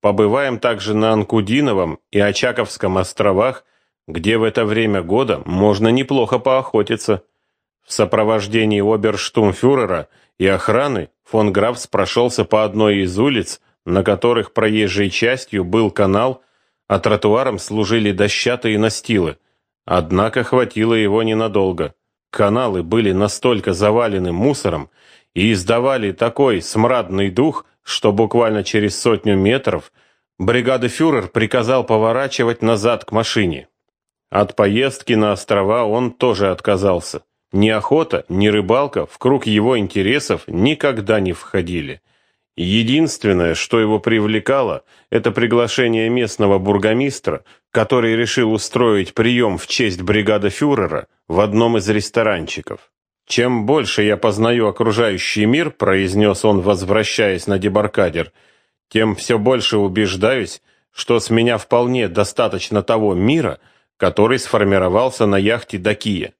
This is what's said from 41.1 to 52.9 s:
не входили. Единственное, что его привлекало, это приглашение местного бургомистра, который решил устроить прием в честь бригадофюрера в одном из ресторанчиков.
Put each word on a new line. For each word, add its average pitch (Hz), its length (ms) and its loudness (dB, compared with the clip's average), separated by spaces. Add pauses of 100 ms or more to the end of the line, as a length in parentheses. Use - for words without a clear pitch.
не 92 140 -2
входили. 85 680 -6 (520)
Единственное, 104 1000 0
что - 260 0
его 107 200 0
привлекало, 107 840 0 (260)
это 113 220 0
приглашение 113 800 0
местного 110 480 0
бургомистра, 104 840 0 (260)
который 113 460 2
решил 117 360 0
устроить 107 640 0
прием 113 420 0
в 82 100 -10
честь 95 360 -4
бригадофюрера 104 1040 -2 (220)
в 85 120 0
одном 110 380 2
из 95 100 -4
ресторанчиков. 104 1040 -4 (360)